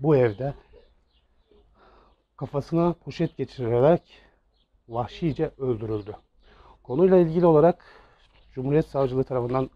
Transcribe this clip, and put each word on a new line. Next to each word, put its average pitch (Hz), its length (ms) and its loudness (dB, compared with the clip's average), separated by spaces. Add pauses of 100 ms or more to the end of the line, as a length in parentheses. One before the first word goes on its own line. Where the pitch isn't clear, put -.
bu 147 160 2
evde 127 380 0 (1800)
kafasına 165 560 -4
poşet - 440 -8
geçirilerek 127 680 0 (840)
vahşice 123 680 -6
öldürüldü. 110 580 -6 (680)
Konuyla 180 340 2
ilgili 175 300 2
olarak 156 380 4 (680)
Cumhuriyet 143 340 -2
Savcılığı 131 380 -2
tarafından 127 520 -4